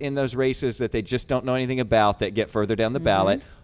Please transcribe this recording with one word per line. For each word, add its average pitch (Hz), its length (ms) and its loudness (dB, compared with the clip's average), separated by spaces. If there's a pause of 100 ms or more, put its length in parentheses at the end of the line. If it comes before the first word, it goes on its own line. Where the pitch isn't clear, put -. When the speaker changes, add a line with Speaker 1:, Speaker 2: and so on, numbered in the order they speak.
Speaker 1:
in 139 140 -6
those 135 200 -2
races 131 440 -2
that 117 120 -2
they 113 100 -2
just 120 280 -6
don't 127 160 -2
know 127 100 0
anything 127 240 -2
about 107 400 2
that 101 140 -2
get 107 160 0
further 107 260 0
down 110 160 0
the 139 80 -4
Speaker 2:
Mm-hmm. 165 60 -4
Speaker 1:
ballot, 98 360 4 (220)